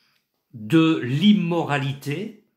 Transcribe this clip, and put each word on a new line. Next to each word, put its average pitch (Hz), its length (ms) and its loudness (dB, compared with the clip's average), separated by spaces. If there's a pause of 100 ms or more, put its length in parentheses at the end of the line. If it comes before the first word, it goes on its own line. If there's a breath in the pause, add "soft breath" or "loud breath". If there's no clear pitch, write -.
(540)
de 160 480 0
l'immoralité. 147 1400 0 (140)